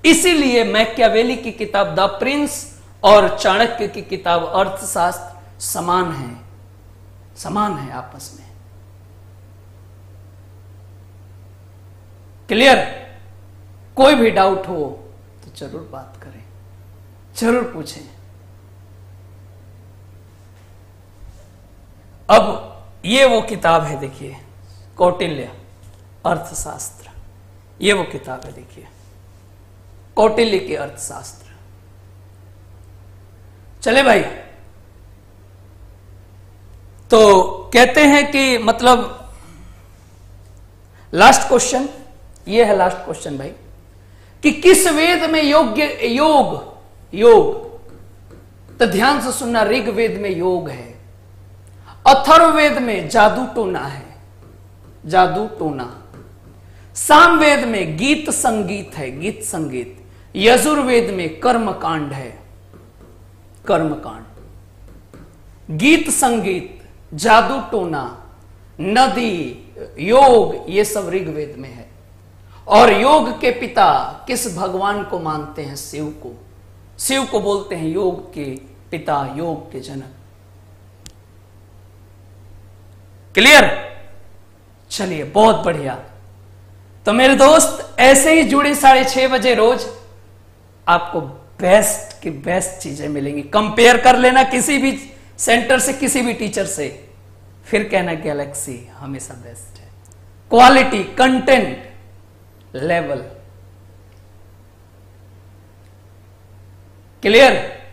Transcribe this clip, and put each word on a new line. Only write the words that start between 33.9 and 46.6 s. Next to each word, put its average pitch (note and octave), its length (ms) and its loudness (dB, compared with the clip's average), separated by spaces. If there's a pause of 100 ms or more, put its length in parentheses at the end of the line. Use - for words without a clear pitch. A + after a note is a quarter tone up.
भाई, A3 180 4 (3000)
तो G#3+ 300 8 (320)
कहते B3 320 4
हैं C#4+ 260 4
कि C4 280 0
मतलब A3+ 500 2 (2000)
last A3+ 340 4
question, C4 420 -2 (580)
ये A3 180 2
है G3+ 120 0
last F#3 200 -2
question D3+ 400 -12
भाई, C3+ 140 -14 (920)
कि D4+ 100 4
किस F#4 340 4
वेद D#4+ 440 0
में D#4+ 120 0
योग्य, C#4 420 2 (200)
योग, C4 500 0 (580)